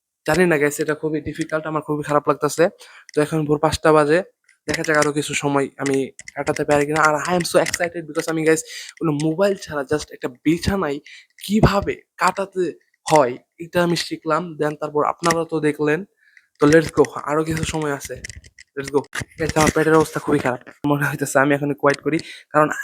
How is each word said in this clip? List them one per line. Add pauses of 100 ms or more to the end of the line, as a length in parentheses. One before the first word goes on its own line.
(280)
জানি
না,
গাইস,
এটা
খুবই
ডিফিকাল্ট,
আমার
খুবই
খারাপ
লাগতেছে। (440)
তো
এখন
ভোর
পাঁচটা
বাজে, (440)
দেখা
যাক
আরো
কিছু
সময়
আমি (240)
কাটাতে
পারি
কিনা।
আর
I
am
so
excited
because
আমি,
গাইস, (360)
কোনো
মোবাইল
ছাড়া
just
একটা
বিছানায় (460)
কিভাবে (220)
কাটাতে (380)
হয়, (220)
এটা
আমি
শিখলাম।
Then
তারপর
আপনারা
তো
দেখলেন। (540)
তো
let's
go, (120)
আরো
কিছু
সময়
আছে, (580)
let's
go। (400)
গাইস,
আমার
পেটের
অবস্থা
খুবই
খারাপ, (280)
মনে
হইতেছে
আমি
এখন
কোয়াইট
করি, (320)
কারণ (140)